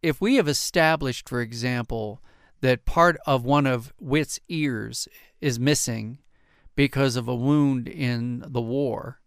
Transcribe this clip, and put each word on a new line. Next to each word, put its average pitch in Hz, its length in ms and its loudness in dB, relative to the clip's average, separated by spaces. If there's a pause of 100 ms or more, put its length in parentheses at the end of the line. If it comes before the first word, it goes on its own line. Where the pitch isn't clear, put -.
if 160 200 0
we 254 140 4
have 202 120 4
established, 151 800 0
for 123 140 -2
example, 117 800 -4 (400)
that 127 240 2
part 170 400 4
of 131 180 2
one 139 240 2
of 127 320 -2
Wit's 151 480 -2
ears 123 600 -4 (320)
is 127 180 -2
missing 120 600 -2 (560)
because 135 420 2
of 117 100 -4
a 127 80 -2
wound 135 540 2
in 123 580 -4
the 123 140 -4
war 120 640 -4